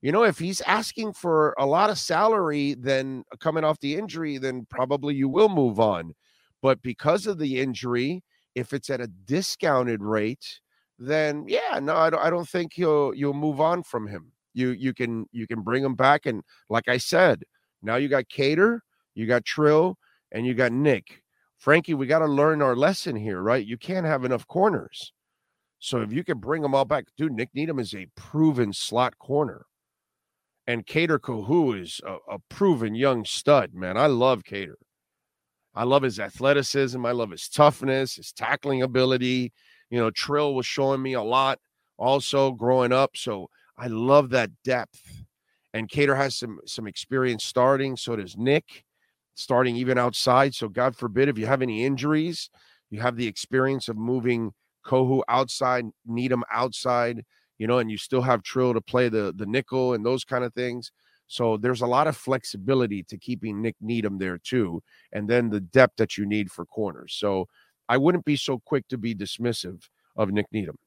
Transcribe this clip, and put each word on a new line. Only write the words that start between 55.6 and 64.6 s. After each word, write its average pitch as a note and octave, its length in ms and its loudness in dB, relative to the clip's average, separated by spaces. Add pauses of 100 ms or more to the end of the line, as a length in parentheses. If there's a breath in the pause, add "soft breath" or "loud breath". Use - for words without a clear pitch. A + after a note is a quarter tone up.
Needham A#2+ 460 -2
outside, A#2+ 720 -2 (320)
you A2 100 -4
know, B2 120 4
and A2+ 100 0
you G#2+ 80 -6
still B2+ 240 0
have B2 220 2
Trill B2+ 300 0
to A2+ 80 0
play B2 280 2
the, G#2 260 0
the G#2 100 -8
nickel B2+ 480 -2
and G#2+ 120 -4
those B2+ 180 -2
kind B2 200 -4
of A#2+ 100 -6
things. B2 380 -6 (360)
So A#2 280 0
there's A#2 260 -2
a B2 60 0
lot C3+ 200 2
of D3+ 100 -4
flexibility A#2+ 840 -2
to - 140 -14
keeping G#2+ 440 -8
Nick A2+ 180 -4
Needham G#2+ 380 -4
there F#2 200 -4
too. F#2 460 -2 (300 soft breath)